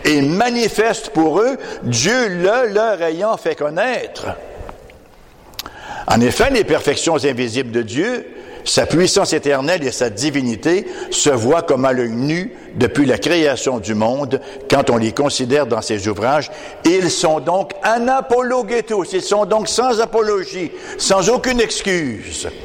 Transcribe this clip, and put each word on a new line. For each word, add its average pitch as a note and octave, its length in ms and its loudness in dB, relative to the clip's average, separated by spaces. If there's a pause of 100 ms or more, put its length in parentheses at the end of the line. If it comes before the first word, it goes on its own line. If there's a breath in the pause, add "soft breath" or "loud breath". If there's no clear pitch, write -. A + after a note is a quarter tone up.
est D3 180 4
manifeste A3 880 2
pour D#3+ 280 4
eux, B3 180 2 (260 loud breath)
Dieu E3+ 440 2
le G3+ 460 2
leur G#3 280 2
ayant F3 360 0
fait D#3+ 180 -2
connaître. D#3+ 720 -4 (1800 loud breath)
En - 140 4
effet, B2 300 4
les A#3+ 140 2
perfections C#3+ 600 0
invisibles B2 480 -2
de A#2 120 0
Dieu, E3 420 -4 (400 loud breath)
sa - 200 0
puissance F3 480 2
éternelle C#3+ 520 0
et B2 60 -2
sa B2 180 -2
divinité C3 760 0 (240 loud breath)
se - 180 2
voient C3+ 320 2
comme C3+ 240 2
à C3 80 2
l'œil B2 180 0
nu D3 420 -4 (220 loud breath)
depuis B2 300 2
la A#2 120 2
création C#3 600 0
du G#2+ 160 -4
monde B2 460 0 (280 loud breath)
quand C3+ 200 2
on A#2+ 80 8
les A2 140 2
considère C3+ 560 2
dans A2 140 0
ses G#2 260 -2
ouvrages. A2 440 0 (340 loud breath)
Ils F3 260 4
sont D#3 280 2
donc F3+ 340 -2 (100)
anapologetos, A#3+ 1300 0
ils F#3 80 0
sont G#3 240 2
donc G#3+ 220 0
sans A#3 340 0
apologie, G#3 720 -2 (260 loud breath)
sans F#3+ 320 2
aucune B3 320 2
excuse. D3+ 840 -4 (180)